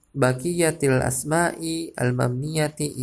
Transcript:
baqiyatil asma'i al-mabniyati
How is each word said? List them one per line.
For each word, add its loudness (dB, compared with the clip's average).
baqiyatil 2
asma'i -2
al-mabniyati -2